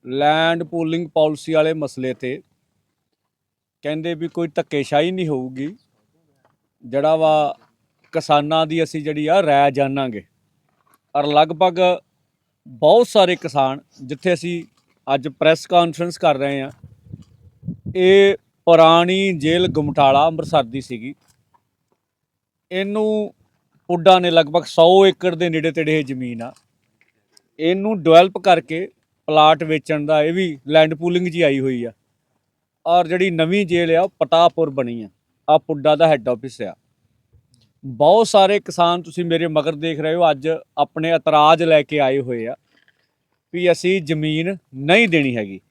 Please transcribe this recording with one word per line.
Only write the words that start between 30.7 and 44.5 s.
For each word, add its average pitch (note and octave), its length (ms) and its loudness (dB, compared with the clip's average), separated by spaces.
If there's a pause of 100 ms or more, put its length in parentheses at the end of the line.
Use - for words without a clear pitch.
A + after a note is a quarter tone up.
ਪੂਲਿੰਗ F3 340 -4
'ਚ D#3+ 80 -8
ਹੀ F3 60 -2
ਆਈ C#3 180 2
ਹੋਈ B2+ 240 -4
ਆ। A#2 80 -10 (920)
ਔਰ E3+ 220 2
ਜਿਹੜੀ F#3 220 0
ਨਵੀਂ E3+ 360 0
ਜੇਲ੍ਹ E3 320 0
ਆ, F3 40 4
ਉਹ G3 80 -2 (100)
ਪਟਾਪੁਰ E3 500 2
ਬਣੀ A#2+ 320 -6
ਆ, G2+ 80 -14 (400)
ਆ D#3 80 4
ਪੁੱਡਾ D3+ 380 0
ਦਾ D#3+ 120 2
ਹੈੱਡ B2+ 220 0
ਆਫਿਸ B2 320 -8
ਆ। F#2+ 140 -10 (1120)
ਬਹੁਤ D3+ 420 2
ਸਾਰੇ G3 320 2
ਕਿਸਾਨ F3 420 -2
ਤੁਸੀਂ E3+ 240 -8
ਮੇਰੇ E3 220 -2
ਮਗਰ D3+ 280 -2
ਦੇਖ D3+ 240 -8
ਰਹੇ D#3 160 -4
ਹੋ, E3+ 160 2
ਅੱਜ C#3+ 180 -4 (280)
ਆਪਣੇ D#3+ 340 -4
ਇਤਰਾਜ਼ D#3 520 4
ਲੈ D#3+ 200 4
ਕੇ D3+ 160 -4
ਆਏ C3+ 200 0
ਹੋਏ A#2+ 280 -8
ਆ B2+ 80 -10 (960)
ਵੀ F3 180 0
ਅਸੀਂ F#3 300 0
ਜ਼ਮੀਨ D#3 560 -4 (180)